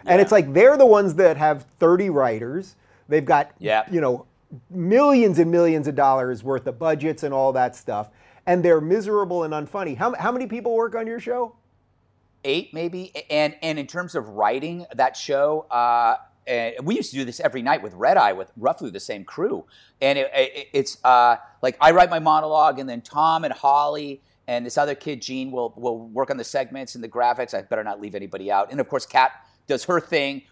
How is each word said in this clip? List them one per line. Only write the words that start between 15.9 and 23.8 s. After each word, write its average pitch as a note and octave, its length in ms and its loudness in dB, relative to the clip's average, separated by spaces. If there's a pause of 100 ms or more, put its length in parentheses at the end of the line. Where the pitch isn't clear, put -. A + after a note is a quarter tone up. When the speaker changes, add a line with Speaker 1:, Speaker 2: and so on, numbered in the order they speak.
Speaker 2:
and A#2 300 -4 (100)
we G#3+ 100 -2
used - 140 -6
to B2+ 60 -12
do C3+ 80 -4
this A#2+ 160 -12
every C3 220 -2
night C#3+ 200 -2
with G2+ 120 -12
Red C3 220 2
Eye G#2+ 160 4
with F#2+ 240 -10
roughly B2 340 -4
the F#2 100 -12
same G2+ 240 -12
crew. D#3+ 400 -6 (360)
And C#3 180 0
it, C3+ 160 -2
it, C3+ 380 -2
it's, C#3 320 -4
uh, A#2+ 320 6 (240)
like, B2+ 200 -4
I D#3 100 8
write F3 180 6
my E3 120 -2
monologue, D#3 580 2
and C3 100 -10
then A#2+ 140 -10
Tom D#3+ 420 0
and C3+ 80 -4
Holly C#3+ 720 0 (240)